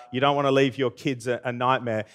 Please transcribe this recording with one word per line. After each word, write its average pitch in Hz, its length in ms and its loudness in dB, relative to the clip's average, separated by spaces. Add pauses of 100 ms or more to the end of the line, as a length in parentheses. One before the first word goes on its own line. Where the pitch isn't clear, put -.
(120)
you 123 80 -4
don't 143 160 4
want 143 100 0
to 135 60 4
leave 135 240 2
your 131 140 0
kids 123 360 -6
a, 120 180 -2
a 123 80 -4
nightmare. 120 520 0 (100)